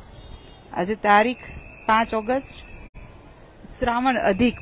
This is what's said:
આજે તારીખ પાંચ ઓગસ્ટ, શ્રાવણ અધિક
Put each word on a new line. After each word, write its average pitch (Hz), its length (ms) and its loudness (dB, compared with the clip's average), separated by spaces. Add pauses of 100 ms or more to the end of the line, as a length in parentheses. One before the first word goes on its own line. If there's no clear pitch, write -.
(720)
આજે 190 240 -2
તારીખ 214 480 4 (420)
પાંચ 226 280 2
ઓગસ્ટ, 247 420 -4 (1160)
શ્રાવણ 247 420 0 (140)
અધિક 214 320 2